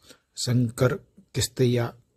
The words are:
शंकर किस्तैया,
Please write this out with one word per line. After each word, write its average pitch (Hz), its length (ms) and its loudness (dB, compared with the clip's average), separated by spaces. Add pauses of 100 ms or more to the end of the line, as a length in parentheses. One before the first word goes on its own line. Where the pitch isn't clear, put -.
(380)
शंकर 123 560 0 (420)
किस्तैया, 120 580 0 (240)